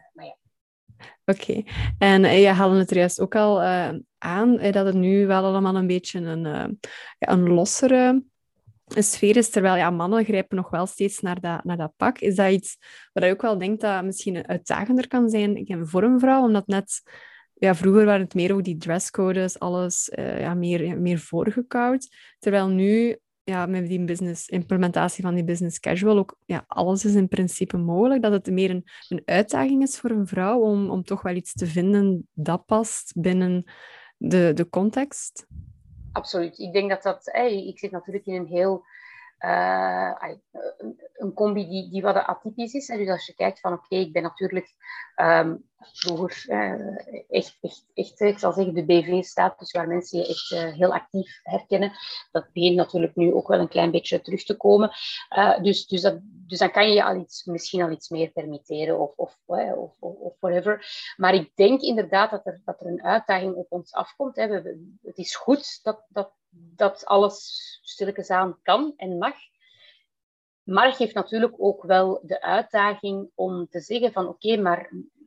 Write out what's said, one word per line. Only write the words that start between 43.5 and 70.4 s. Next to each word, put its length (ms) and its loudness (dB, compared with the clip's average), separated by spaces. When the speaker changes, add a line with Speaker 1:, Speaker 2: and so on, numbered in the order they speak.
Speaker 1:
van, 120 -4
oké, 240 -8
ik 160 -4
ben 100 -2
natuurlijk, 520 -8
ehm, 420 2
vroeger, 720 -6
eh, 800 -6
echt, 320 -2
echt, 340 -12
echt, 260 -8
ik 180 2
zal 140 -2
zeggen, 220 -2
de 100 -2
B 200 4
V-status, 680 -2
waar 160 -4
mensen 300 -4
je 80 -2
echt, 260 -8
eh, 200 -4
heel 200 2
actief 500 -6
herkennen, 500 -2
dat 220 -6
begint 240 2
natuurlijk 400 -2
nu 160 4
ook 160 0
wel 120 2
een 80 -2
klein 220 0
beetje 300 -2
terug 240 -8
te 120 -4
komen. 340 6
Eh, 340 4
dus, 240 0
dus 140 -4
dat, 220 0
dus 360 -12
dan 120 2
kan 180 4
je 60 4
je 100 4
al 120 0
iets, 280 -12
misschien 380 -4
al 80 -2
iets 180 -10
meer 200 -4
permitteren 720 -6
of, 180 -4
of, 300 -8
eh, 320 -4
of, 200 -12
of, 160 -12
of 260 -14
whatever. 460 -2
Maar 180 2
ik 200 0
denk 260 6
inderdaad 500 0
dat 160 -8
er, 180 -10
dat 160 -10
er 60 -14
een 180 -8
uitdaging 500 0
op 140 -10
ons 240 -10
afkomt, 440 -6
hè. 120 -2
We, 140 -4
we, 400 -14
het 160 -18
is 160 -10
goed 480 -2
dat, 260 -6
dat, 240 -8
dat 540 -4
alles 800 0
stilletjes 480 -8
aan 320 0
kan 340 2
en 220 -6
mag. 160 -4